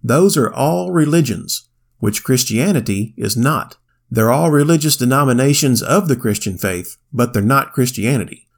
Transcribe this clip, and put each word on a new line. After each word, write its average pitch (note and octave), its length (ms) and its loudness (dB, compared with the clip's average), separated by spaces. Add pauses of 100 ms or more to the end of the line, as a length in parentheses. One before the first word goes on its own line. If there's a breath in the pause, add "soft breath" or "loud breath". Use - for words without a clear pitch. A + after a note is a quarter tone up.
those E3 360 2
are B2 160 0
all F3 380 -2
religions, D3+ 760 -2 (320)
which G#2+ 240 -4
Christianity A#2+ 920 -2
is - 180 -4
not. B2+ 400 -2 (340)
They're A#2 220 2
all D#3 200 2
religious D3 440 2
denominations C3 880 2
of F3+ 260 0
the C#3 80 2
Christian G2+ 420 -4
faith, F#2 380 -6 (160)
but A#2+ 220 -2
they're G#2 100 0
not C3 300 0
Christianity. A#2+ 760 -2 (100)